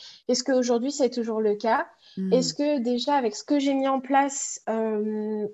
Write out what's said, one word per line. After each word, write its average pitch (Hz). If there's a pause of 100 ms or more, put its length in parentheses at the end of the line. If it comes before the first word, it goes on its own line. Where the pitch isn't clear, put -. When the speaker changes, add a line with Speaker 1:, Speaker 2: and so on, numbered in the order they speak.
(260)
Speaker 1:
Est-ce 247
qu'aujourd'hui, 247
c'est 277
toujours 226
le 208
cas ? 226 (300)
Speaker 2:
Hmm. 190
Speaker 1:
Est-ce 262
que 294
déjà, 247
avec 247
ce -
que 294
j'ai 269
mis 269
en 269
place, 277
euh, 214